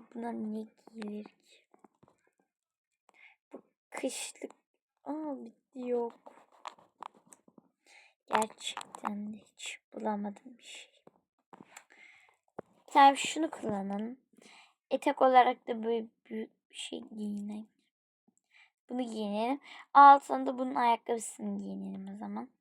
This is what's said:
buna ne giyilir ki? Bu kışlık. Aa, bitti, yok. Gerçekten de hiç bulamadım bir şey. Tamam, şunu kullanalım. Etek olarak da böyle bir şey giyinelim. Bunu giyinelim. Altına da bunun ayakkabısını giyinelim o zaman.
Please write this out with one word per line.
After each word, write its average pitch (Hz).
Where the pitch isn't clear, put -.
buna 233
ne 220
giyilir 208
ki? -
Bu 262
kışlık. -
Aa, 285
bitti, -
yok. 233
Gerçekten -
de 214
hiç -
bulamadım 214
bir -
şey. -
Tamam, 277
şunu -
kullanalım. 208
Etek 269
olarak 254
da 226
böyle 226
bir 220
şey -
giyinelim. 208
Bunu 247
giyinelim. 220
Altına 277
da 262
bunun 254
ayakkabısını 226
giyinelim 196
o -
zaman. 214